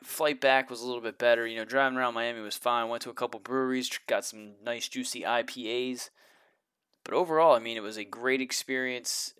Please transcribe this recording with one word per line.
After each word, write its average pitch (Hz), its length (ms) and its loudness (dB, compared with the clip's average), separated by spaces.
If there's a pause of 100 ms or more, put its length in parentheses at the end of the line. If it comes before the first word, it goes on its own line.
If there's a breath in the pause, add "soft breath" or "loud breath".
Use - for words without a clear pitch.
flight 151 380 0
back 131 280 6
was 117 140 -10
a 120 40 -6
little 123 140 -4
bit 113 160 -6
better. 117 300 6
You 113 100 -6
know, 113 80 -4
driving 131 320 2
around 123 180 0
Miami 117 260 -4
was 104 160 -8
fine. 120 320 0
Went 117 160 -4
to 123 60 -10
a 113 40 -14
couple 117 240 -4
breweries, 127 500 -2
tr-, - 200 -8
got 110 160 0
some 107 380 -14
nice 117 260 -6
juicy 123 360 -6
I 117 200 2
P 123 480 -4
As. - 180 -10 (920 soft breath)
But - 100 -8
overall, 160 400 6
I 117 60 4
mean, 113 160 -6
it 110 60 -6
was 107 140 -8
a 107 80 -6
great 123 360 0
experience, 131 1000 -4